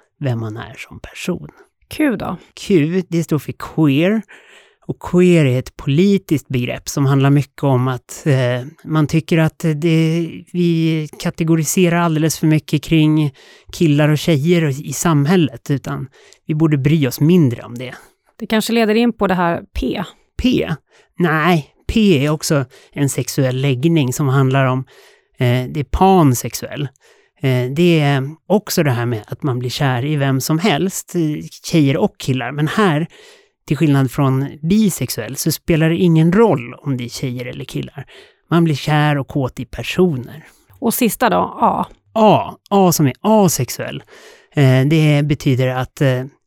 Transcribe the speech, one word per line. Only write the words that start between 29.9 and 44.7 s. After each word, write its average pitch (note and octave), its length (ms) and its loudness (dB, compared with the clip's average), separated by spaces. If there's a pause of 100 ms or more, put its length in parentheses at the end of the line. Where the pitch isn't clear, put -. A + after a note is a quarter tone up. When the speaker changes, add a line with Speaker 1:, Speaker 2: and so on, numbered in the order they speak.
Speaker 1:
i D3+ 100 -2
vem C3+ 260 0
som D#3+ 180 -2
helst, F3 560 -4
eh, F3 60 0 (420)
tjejer D3 340 2
och G3+ 200 -2
killar. B2+ 340 -4
Men D3 160 -2
här, E3 400 0 (600)
till D3 100 -2
skillnad C#3 340 2
från C3+ 360 0 (220)
bisexuell, D#3+ 640 -2
så - 160 -2
spelar D#3+ 380 0
det E3+ 80 0
ingen E3+ 340 4
roll D#3+ 420 2
om C3+ 240 -8
det A#2+ 60 -8
är A#2 60 -10
tjejer B2 360 -8
eller B2+ 200 -12
killar. C3+ 400 -12 (440)
Man E3+ 140 2
blir D#3 120 2
kär D3+ 420 0
och C3+ 100 -6
kåt B2+ 320 -4
i B2+ 60 -10
personer. D3 800 -4 (340)
Speaker 2:
Och A3+ 140 -2
sista A#3 360 0
då, F3+ 320 0
A. F#3+ 240 0 (280)
Speaker 1:
A. G#3+ 420 2 (140)
A G3 220 4
som D3+ 160 2
är B2+ 140 0
asexuell. F3+ 840 0 (520)
Eh, C3+ 300 4